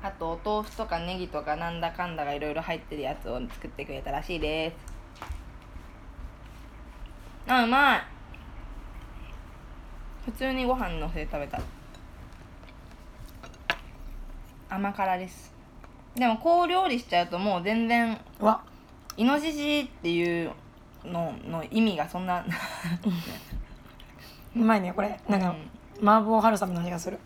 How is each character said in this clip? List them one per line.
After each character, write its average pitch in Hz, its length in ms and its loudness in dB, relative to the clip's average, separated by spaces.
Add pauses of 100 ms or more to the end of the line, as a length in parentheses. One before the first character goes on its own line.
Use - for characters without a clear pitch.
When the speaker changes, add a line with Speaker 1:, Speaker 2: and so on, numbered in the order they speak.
Speaker 1:
あ 196 80 -2
と 165 200 -4
お 165 120 -4
豆 214 240 2
腐 - 80 -12
と 220 100 -2
か 170 140 -2
ネ 180 180 -4
ギ 180 100 -4
と 151 140 -4
か 151 140 0
な 170 140 -2
ん 170 100 -6
だ 170 100 0
か 175 160 -4
ん 165 100 -6
だ 151 80 -2
が 143 80 -2
い 147 80 -2
ろ 151 100 -2
い 147 40 -4
ろ 165 80 -2
入 170 140 -2
っ 160 40 -6
て - 160 -10
る 143 60 -4
や 135 140 -2
つ - 120 -10
を 123 120 -2
作 120 280 -8
っ - 20 -8
て 139 140 -8
く 147 80 -10
れ 135 100 -8
た 139 100 -4
ら 147 100 -2
し 175 140 -4
い 156 40 -2
で 160 300 0
す。 165 60 -14 (2750)
あ、 247 160 8
う - 20 4
ま 262 300 8
い。 - 60 0 (2250)
普 247 80 -4
通 262 200 0
に 262 120 0
ご 254 120 4
飯 220 120 0 (120)
の 156 80 -2
せ 160 180 -2
て - 60 -6
食 151 80 -2
べ 143 80 -6
た。 - 120 -4 (3000)
甘 196 240 -2
辛 190 260 2
で 185 100 -6
す。 - 240 -16 (600)
で 247 120 4
も 226 100 6
こ 339 260 6
う 349 40 6
料 359 220 4
理 247 100 2
し - 80 -6
ち 175 100 2
ゃ 175 80 6
う - 20 -2
と 175 120 -4
も 190 220 2
う - 20 -6
全 226 260 2
然、 233 300 4 (220)
Speaker 2:
う 208 40 0
わ。 - 180 6 (540)
Speaker 1:
イ 214 80 4
ノ 277 140 8
シ 311 140 0
シ 294 280 2
っ 247 80 -4
て - 240 -2
い 170 340 2
う - 60 -6 (520)
の 165 280 -2 (140)
の 165 240 -4
意 220 100 4
味 214 160 6
が 147 120 0
そ 175 100 -6
ん 185 80 -2
な。 180 180 0
<laughs> 180 60 -2 (2000)
Speaker 2:
う 226 40 2
ま 220 180 8
い 196 40 6
ね、 180 120 -2
こ 202 100 0
れ。 208 160 -2 (100)
な 202 100 6
ん - 20 6
か、 180 140 2 (460)
Speaker 1:
う 208 40 2
ん。 202 40 10
Speaker 2:
麻 220 120 10
婆 214 220 6
春 220 180 8
雨 185 140 0
の 170 60 0
味 175 100 -2
が 170 80 -4
す 180 120 -4
る。 208 160 -6